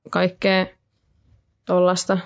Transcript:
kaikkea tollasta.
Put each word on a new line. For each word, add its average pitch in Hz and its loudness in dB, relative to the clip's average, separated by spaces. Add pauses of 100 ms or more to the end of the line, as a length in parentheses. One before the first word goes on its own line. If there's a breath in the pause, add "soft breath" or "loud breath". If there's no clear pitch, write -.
(100)
kaikkea 185 0 (1000)
tollasta. 180 0